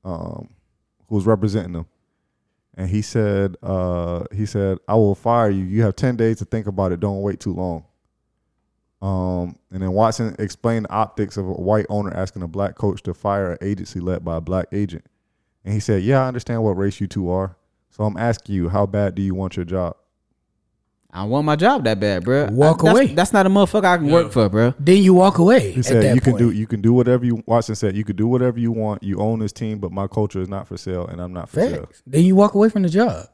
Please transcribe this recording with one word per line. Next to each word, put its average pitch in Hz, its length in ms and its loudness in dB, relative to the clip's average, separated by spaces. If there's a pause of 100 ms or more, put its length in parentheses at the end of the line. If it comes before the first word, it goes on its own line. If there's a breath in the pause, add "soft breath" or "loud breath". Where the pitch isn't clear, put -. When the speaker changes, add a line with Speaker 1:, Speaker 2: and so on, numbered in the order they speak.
Speaker 1:
um, 85 460 -10 (580)
who 113 80 -4
was 98 100 0
representing 101 480 0
them. 80 120 -8 (920)
And 92 120 -6
he 104 120 -2
said, 101 640 -2
uh, 87 720 -4
he 104 120 -4
said, 98 420 -4
"I 104 80 0
will 104 200 4
fire 117 340 0
you. 98 140 -2
You 101 200 0
have 98 120 0
ten 127 220 -2
days 113 220 0
to 104 60 -8
think 110 220 -6
about 95 240 -2
it. 87 80 -4
Don't 98 220 -4
wait 98 180 -4
too 98 140 -6
long." 87 320 -6 (1160)
Um, 92 560 -4 (140)
and 92 120 -8
then 92 100 -2
Watson 110 460 0
explained 110 460 -4
the - 60 -12
optics 104 460 -4
of 95 100 -6
a 92 60 -6
white 95 360 0
owner 104 240 -4
asking 92 280 -8
a 87 60 -8
black 95 280 -6
coach - 280 -4
to 90 100 -8
fire 98 380 -2
an 85 100 -8
agency 95 380 -8
led 90 260 -6
by 82 120 -6
a 82 40 -6
black 87 320 -4
agent. 92 320 -6 (580)
And 98 100 -8
he 107 60 -4
said, 101 240 0
"Yeah, 131 200 2
I 131 40 -2
understand 120 360 -4
what 107 140 2
race 98 220 -4
you 101 80 -4
two 90 220 -4
are. 92 260 -2 (360)
So - 120 -6
I'm 104 140 -4
asking 113 380 -4
you, 87 120 0
how 101 180 2
bad 98 300 -2
do 98 60 -4
you 95 140 -2
want 92 200 -6
your 90 100 -6
job?" 87 300 -4 (1200)
Speaker 2:
I 90 80 -6
want 127 220 -2
my 151 100 2
job 208 300 2
that 110 160 2
bad, 98 240 -2
bro. 139 260 0
Speaker 3:
Walk 151 320 4
Speaker 2:
I, - 40 6
that's, - 120 8
Speaker 3:
away. 269 160 4
Speaker 2:
that's 175 160 0
not 196 140 4
a 190 40 4
motherfucker 196 360 2
I 180 120 6
can 156 100 0
Speaker 4:
Yeah. 147 60 4
Speaker 2:
work 170 200 4
for, 110 160 4
bro. 113 280 2
Speaker 3:
Then 180 240 6
you 185 120 8
walk 185 240 6
away 170 340 6
Speaker 1:
He 127 80 -2
Speaker 3:
at 123 60 0
Speaker 1:
said, 117 180 4
Speaker 3:
that 117 100 4
Speaker 1:
"You 127 60 4
can 127 160 4
do, 117 120 4
Speaker 3:
point. 101 100 2
Speaker 1:
you 110 100 -2
can 107 140 -4
do 110 100 4
whatever 123 320 4
you," 117 220 -2
Watson 113 300 0
said, 101 200 -2
"You 104 80 -4
can 101 140 -4
do 107 100 0
whatever 123 320 0
you 117 140 -2
want. 107 280 -4
You 98 180 -4
own 110 200 -2
this 107 140 -4
team, 110 260 -8
but 90 140 -6
my 98 140 -6
culture 98 340 -4
is 92 80 -6
not 98 180 -10
for 92 80 -12
sale, 90 320 -8
and 87 140 -12
I'm 90 100 -10
not 87 160 -12
for - 140 -4
sale." 82 240 -4
Speaker 3:
Facts. - 200 -20
Then 147 200 2
you 190 100 4
walk 202 180 6
away 208 140 4
from 214 160 0
the 175 60 0
job. 165 440 -2